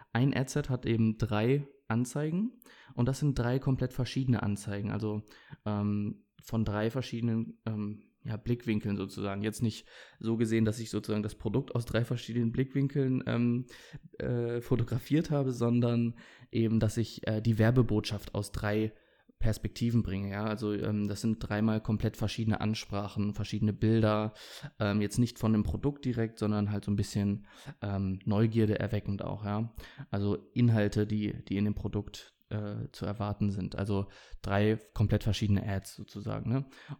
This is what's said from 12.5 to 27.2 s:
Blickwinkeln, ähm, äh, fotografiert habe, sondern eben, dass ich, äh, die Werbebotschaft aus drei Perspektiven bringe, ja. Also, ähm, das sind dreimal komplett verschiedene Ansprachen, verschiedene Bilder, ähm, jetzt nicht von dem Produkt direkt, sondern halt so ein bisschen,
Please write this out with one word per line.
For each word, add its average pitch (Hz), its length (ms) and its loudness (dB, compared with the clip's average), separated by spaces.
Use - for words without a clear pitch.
Blickwinkeln, 135 720 0
ähm, 120 400 2
äh, 120 420 -2
fotografiert 135 720 0
habe, 139 180 2
sondern 117 640 2
eben, 113 260 4
dass 110 200 2
ich, - 280 -4
äh, 110 140 0
die 110 180 2
Werbebotschaft 110 800 2
aus 101 160 -4
drei 107 400 0
Perspektiven 113 680 2
bringe, 98 260 -4
ja. 101 140 -4
Also, 107 280 -2
ähm, 104 360 0
das 104 120 -6
sind 110 200 0
dreimal 110 400 2
komplett 110 360 0
verschiedene 107 440 0
Ansprachen, 104 760 -2
verschiedene 104 380 0
Bilder, 107 640 2
ähm, 104 220 2
jetzt 101 180 -2
nicht 120 220 2
von 110 120 2
dem 107 120 4
Produkt 139 400 -2
direkt, 117 340 -2
sondern 104 320 0
halt 101 140 -4
so 107 80 0
ein 101 40 0
bisschen, 101 520 0